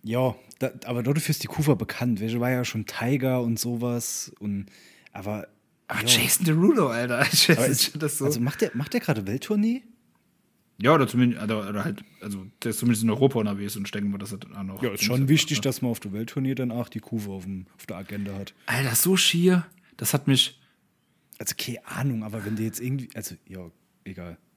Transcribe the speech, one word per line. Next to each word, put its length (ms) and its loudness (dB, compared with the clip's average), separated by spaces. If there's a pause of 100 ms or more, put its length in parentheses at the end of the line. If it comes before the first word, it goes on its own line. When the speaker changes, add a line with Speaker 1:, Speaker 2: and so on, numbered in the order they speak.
Speaker 1:
ja, 320 0 (240)
da, 120 -2 (120)
aber 200 -4
dort 140 2 (120)
ist 120 0
die 60 -6
Kufa 280 2
bekannt, 460 -2
weißt 120 -2
du, 80 0
war 100 0
ja 140 0
schon 200 -4
Tiger 560 0
und 160 0
sowas 720 -4 (100)
und, 260 -4 (480)
aber, 340 -8 (400)
Speaker 2:
Aber 140 -4
Speaker 1:
ja. 60 -2
Speaker 2:
Jason 380 2
Derulo, 440 4
Alter, 320 0
<laughs> 100 4
ich 160 4
weiß 100 6
Speaker 1:
Aber 120 4
Speaker 2:
nicht, 260 2
Speaker 1:
ist, 80 -4
Speaker 2:
das 140 -2
so. 80 -2
Speaker 1:
also 160 0
macht 180 -2
der, 140 0
macht 200 -4
der 60 2
gerade 260 0
Welttournee? 580 0 (960)
Speaker 2:
Ja, 120 6
oder 140 6
zumindest, 360 2
oder, 260 -2
oder 160 -4
halt, 180 -6 (180)
also 240 -10 (160)
der 100 -4
ist 80 -4
zumindest 240 2
in 60 4
Europa 300 4
unterwegs 380 -4
und 80 -6
ich 60 -12
denke 180 -4
mal, 80 -4
dass 160 -10
er 60 -10
dann 300 -12
auch 140 -8
Speaker 1:
Ja, 80 0
ist 80 -8
Speaker 2:
Dings 80 0
Speaker 1:
schon 160 2
Speaker 2:
hat, 60 0
Speaker 1:
wichtig, 300 4
Speaker 2:
ne? 40 -4
Speaker 1:
dass 180 -2
man 100 0
auf 100 -4
der 100 -10
Welttournee 440 -4
dann 160 -4
auch 180 -6
die 100 -10
Kufa 320 -6
auf 140 -8
dem, 220 -8 (100)
auf 80 -20
der 120 -10
Agenda 380 -8
hat. 180 -10 (120)
Speaker 2:
Alter, 300 -2
so 200 4
schier, 500 4 (300)
das 180 -2
hat 140 2
mich 320 4 (800)
Speaker 1:
Also, 200 -6
keine 300 -8
Ahnung, 360 -2
aber 220 -8
wenn 120 -2
der 80 0
jetzt 160 -6
irgendwie, 340 -4
also, 200 -10 (120)
ja, 240 -14 (320)
egal. 340 -12 (200)